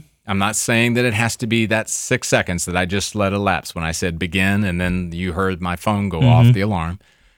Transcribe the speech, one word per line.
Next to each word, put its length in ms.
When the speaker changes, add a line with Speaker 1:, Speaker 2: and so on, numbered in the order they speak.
Speaker 1:
I'm 120
not 180
saying 380
that 100
it 100
has 220
to 100
be 200
that 220
six 400
seconds 380
that 100
I 100
just 280
let 180
elapse 420
when 100
I 80
said 260
begin 440
and 180
then 320
you 200
heard 280
my 160
phone 320
go 140
off, 220
Speaker 2:
Mm-hmm. 80
Speaker 1:
the 80
alarm. 400